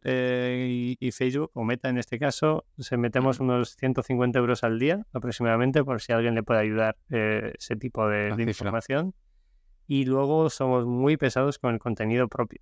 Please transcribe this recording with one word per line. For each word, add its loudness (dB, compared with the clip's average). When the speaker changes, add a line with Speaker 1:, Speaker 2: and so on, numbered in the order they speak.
Speaker 1:
eh, 0
y, -2
y -2
Facebook, -2
o -4
Meta -2
en 0
este -4
caso, 0
se -4
metemos 0
Speaker 2:
Ujú. 0
Speaker 1:
unos 0
ciento -2
cincuenta 0
euros 2
al 0
día 0
aproximadamente, 2
por -2
si -4
a 4
alguien 2
le 0
puede 2
ayudar, 0
eh, -2
ese -6
tipo -2
de, 0
Speaker 2:
La -2
Speaker 1:
de -2
Speaker 2:
cifra. 0
Speaker 1:
información. -4
Y 2
luego 2
somos 0
muy 2
pesados 0
con 0
el -2
contenido 0
propio. -6